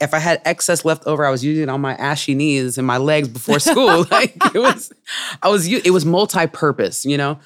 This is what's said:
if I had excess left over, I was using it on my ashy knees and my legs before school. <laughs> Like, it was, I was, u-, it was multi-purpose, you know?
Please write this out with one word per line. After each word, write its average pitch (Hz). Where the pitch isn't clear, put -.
if 139
I 156
had 165
excess 170
left 156
over, 151
I 139
was 127
using 156
it 147
on 135
my 135
ashy 143
knees 135
and 131
my 123
legs 151
before 127
school. 208
<laughs> -
Like, -
it -
was, 247
I 180
was, 196
u-, 220
it 180
was 180
multi-purpose, 165
you 143
know? 143